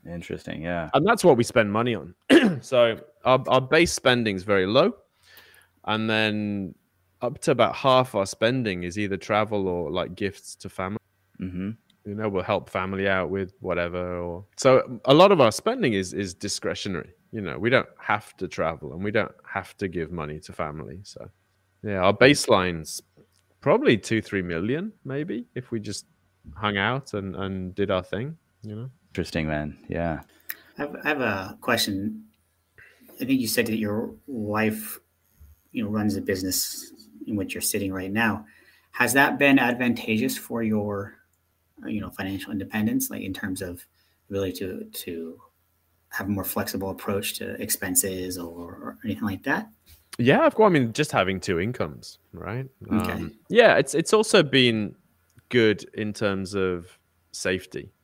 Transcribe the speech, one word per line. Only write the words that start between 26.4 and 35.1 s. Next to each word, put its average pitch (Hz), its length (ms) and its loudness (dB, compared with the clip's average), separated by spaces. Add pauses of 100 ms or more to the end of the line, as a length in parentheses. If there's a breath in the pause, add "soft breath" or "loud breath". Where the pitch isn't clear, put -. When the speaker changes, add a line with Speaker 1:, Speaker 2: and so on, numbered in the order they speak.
Speaker 2:
hung 104 220 -2
out 120 380 -2
and, 95 200 -6
and 92 400 -6
did 98 160 0
our 92 120 2
thing, 139 340 -6 (240)
you 107 140 -12
know? 120 140 -12 (200)
Speaker 1:
Interesting, 82 380 -4
man. 76 300 -4 (100)
Yeah. 82 340 -4 (560 loud breath)
Speaker 3:
I 156 40 -8
have, 147 220 -8
I - 40 -2
have 147 140 -2
a 98 400 -4
question. 107 640 -2 (960 soft breath)
I 139 60 -4
think 131 160 2
you 113 60 -2
said 113 200 2
that 110 100 -2
your 104 360 -2 (140)
wife, 107 720 -2 (720)